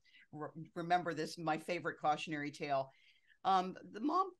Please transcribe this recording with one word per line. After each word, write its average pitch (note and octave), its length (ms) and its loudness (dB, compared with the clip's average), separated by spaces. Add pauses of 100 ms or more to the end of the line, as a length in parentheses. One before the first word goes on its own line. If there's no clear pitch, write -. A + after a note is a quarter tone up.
(320)
re-, D3 180 -8 (260)
remember E3+ 380 2
this, D#3 240 -4
my D#3+ 200 0
favorite D#3+ 420 -4
cautionary D3 520 0
tale. C#3 400 -2 (520)
Um, F#3 320 4 (180)
the G3+ 60 -10
mom E4 280 2 (120)